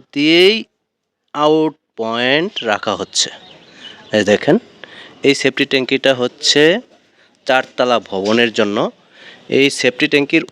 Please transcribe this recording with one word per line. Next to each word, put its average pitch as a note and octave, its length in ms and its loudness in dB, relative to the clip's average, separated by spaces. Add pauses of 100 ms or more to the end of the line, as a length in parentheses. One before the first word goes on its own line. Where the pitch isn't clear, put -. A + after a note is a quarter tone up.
(140)
দিয়েই E3+ 420 2 (800)
আউট D3+ 400 0 (260)
পয়েন্ট B2+ 520 -2 (200)
রাখা G#2 280 -2
হচ্ছে। - 300 -6 (880)
এই G#2+ 140 4
দেখেন, C#3 240 2 (720)
এই C#3 140 4
সেফটি C#3 300 -2
ট্যাঙ্কিটা C3+ 400 0 (100)
হচ্ছে - 420 0 (840)
চারতলা B2+ 500 0 (140)
ভবনের G#2+ 480 0
জন্য। G#2 180 0 (800)
এই C#3 100 4 (120)
সেফটি C3+ 320 -2
ট্যাঙ্কির D3 400 0